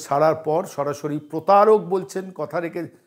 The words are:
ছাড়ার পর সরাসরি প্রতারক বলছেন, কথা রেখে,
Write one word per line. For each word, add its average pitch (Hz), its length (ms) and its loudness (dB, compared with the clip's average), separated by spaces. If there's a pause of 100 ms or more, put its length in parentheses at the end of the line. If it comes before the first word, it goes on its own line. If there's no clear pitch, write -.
ছাড়ার 151 320 2 (100)
পর 156 140 0 (140)
সরাসরি 143 420 -4 (140)
প্রতারক 202 500 4 (120)
বলছেন, 185 300 -6 (160)
কথা - 260 -6
রেখে, 165 160 -8 (240)